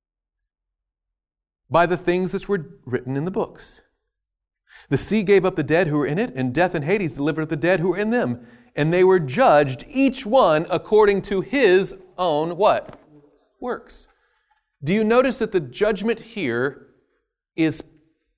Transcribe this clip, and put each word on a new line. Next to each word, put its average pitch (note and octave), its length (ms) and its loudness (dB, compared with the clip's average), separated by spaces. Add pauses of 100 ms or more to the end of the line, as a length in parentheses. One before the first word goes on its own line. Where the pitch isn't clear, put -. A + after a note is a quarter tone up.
(1700)
"By E3 160 4
the E3+ 120 0
things F3+ 340 -2
that - 160 -8
were G3 380 -6
written B2+ 320 -6
in D3 80 -4
the F#3 40 -6
books. - 520 -8 (1080)
The C#3+ 80 2
sea G#3+ 240 0
gave F#3 240 4
up F#3 120 -2
the D#3 60 0
dead D#3+ 240 0
who D3 100 -2
were D3 100 0
in D3+ 100 -4
it, E3 160 -4
and B2+ 220 -4
death F3 180 0
and D3+ 120 -4
Hades F3 300 -2
delivered D3+ 280 -2
up D#3 60 -8
the D#3+ 60 -6
dead E3+ 260 0
who F#3 100 0
were D#3+ 60 -4
in G#3+ 120 -2
them. F3 380 -2 (280)
And D3+ 180 0
they F3+ 100 4
were F#3 160 6
judged, D3 680 2
each C4 380 0
one G3 440 2
according G3+ 540 2
to F#3+ 180 -4
his F#3+ 520 2 (240)
own" E3 380 -2
what? D#3 440 0 (600)
Works. - 480 -12 (760)
Do C#3+ 120 -2
you A3 100 2
notice B3 360 2
that A3+ 120 -4
the F#3 80 0
judgment G#3 600 -2
here C3+ 680 -6 (680)
is D#3+ 280 -2 (540)